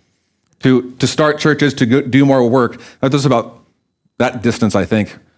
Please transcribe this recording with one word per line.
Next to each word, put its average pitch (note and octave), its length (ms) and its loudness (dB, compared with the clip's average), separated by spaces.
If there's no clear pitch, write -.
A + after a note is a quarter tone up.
to, B2+ 360 0
to C3 100 0
start D3+ 320 0
churches, D3 360 0
to C3 120 0
go, C3+ 160 2
do C3+ 240 2
more C3+ 220 2
work. A#2+ 320 0
That's C3+ 240 0
about A#2+ 400 -2
that A#2+ 240 -2
distance, A2 320 -2
I F#2+ 100 0
think. G#2 320 -4